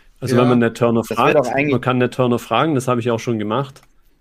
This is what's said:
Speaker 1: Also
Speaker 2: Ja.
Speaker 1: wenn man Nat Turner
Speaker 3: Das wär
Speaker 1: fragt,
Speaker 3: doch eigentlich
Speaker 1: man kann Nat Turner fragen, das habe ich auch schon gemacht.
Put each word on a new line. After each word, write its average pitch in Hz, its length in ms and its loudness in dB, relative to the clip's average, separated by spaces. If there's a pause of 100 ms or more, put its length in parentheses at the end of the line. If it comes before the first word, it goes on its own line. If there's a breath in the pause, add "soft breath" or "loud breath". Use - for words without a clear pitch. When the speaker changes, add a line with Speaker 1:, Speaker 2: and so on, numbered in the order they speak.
(200 loud breath)
Speaker 1:
Also 127 160 -2
Speaker 2:
Ja. 123 60 4
Speaker 1:
wenn 127 60 4
man 123 120 4
Nat 117 180 0
Turner 117 220 2
Speaker 3:
Das 110 100 -6
wär 110 60 -8
Speaker 1:
fragt, 143 200 4
Speaker 3:
doch 127 120 2
eigentlich 139 240 -2
Speaker 1:
man 123 100 0
kann 127 160 0
Nat 123 160 0
Turner 123 240 0
fragen, 143 360 -2
das 131 140 -2
habe 123 120 0
ich 120 100 -2
auch 113 100 -2
schon 117 180 -4
gemacht. 110 440 -6 (380)